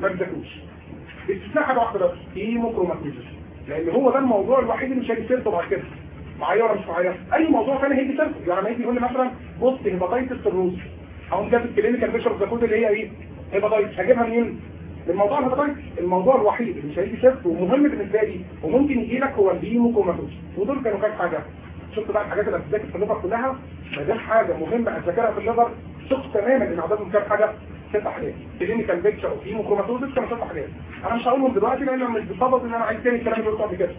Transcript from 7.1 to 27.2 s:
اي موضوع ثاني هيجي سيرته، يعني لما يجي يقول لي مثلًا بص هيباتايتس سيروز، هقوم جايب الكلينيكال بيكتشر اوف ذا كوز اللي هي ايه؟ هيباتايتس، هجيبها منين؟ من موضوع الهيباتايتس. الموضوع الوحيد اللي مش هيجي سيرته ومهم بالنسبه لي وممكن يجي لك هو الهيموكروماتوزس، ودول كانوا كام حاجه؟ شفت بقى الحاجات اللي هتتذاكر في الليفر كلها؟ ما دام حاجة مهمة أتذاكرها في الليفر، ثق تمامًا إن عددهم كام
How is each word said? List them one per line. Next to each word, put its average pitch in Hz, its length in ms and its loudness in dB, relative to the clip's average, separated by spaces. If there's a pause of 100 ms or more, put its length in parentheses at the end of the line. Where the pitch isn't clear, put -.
اي 320 140 4
موضوع 262 320 2
ثاني 277 140 2
هيجي 269 220 0
سيرته، 311 180 2 (120)
يعني 180 140 2
لما 208 100 0
يجي 240 120 -2
يقول 240 120 0
لي 240 60 0
مثلًا 247 300 0 (320)
بص 262 220 4
هيباتايتس 214 600 0
سيروز، 185 280 2 (580)
هقوم 196 180 -2
جايب 240 160 4
الكلينيكال 233 460 2
بيكتشر 233 200 0
اوف - 100 -2
ذا 196 60 2
كوز 233 180 -2
اللي 214 120 2
هي 226 120 4
ايه؟ 214 220 0 (420)
هيباتايتس، 202 480 2
هجيبها 233 260 6
منين؟ 226 340 0 (480)
من 170 60 2
موضوع 202 240 4
الهيباتايتس. 277 420 2 (180)
الموضوع 185 380 4
الوحيد 208 400 2
اللي 143 160 -6
مش - 60 -4
هيجي 214 220 -2
سيرته 254 280 6
ومهم 180 340 4
بالنسبه 202 400 2
لي 185 180 0 (220)
وممكن 247 380 4
يجي 233 180 -2
لك 269 140 0
هو 196 180 6
الهيموكروماتوزس، 196 840 2 (240)
ودول 247 240 -2
كانوا 208 160 0
كام 208 140 0
حاجه؟ 160 260 -2 (580)
شفت 214 140 -4
بقى 208 140 0
الحاجات 208 220 -2
اللي 190 120 0
هتتذاكر 214 280 -2
في - 80 -10
الليفر 202 280 -2
كلها؟ 240 340 -2 (400)
ما 143 60 -6
دام 202 160 0
حاجة 220 380 2
مهمة 196 400 0
أتذاكرها 180 340 0
في 202 80 -2
الليفر، 226 320 2 (400)
ثق 262 240 -2
تمامًا 226 300 4
إن 170 160 -2
عددهم 190 300 -2
كام 202 200 4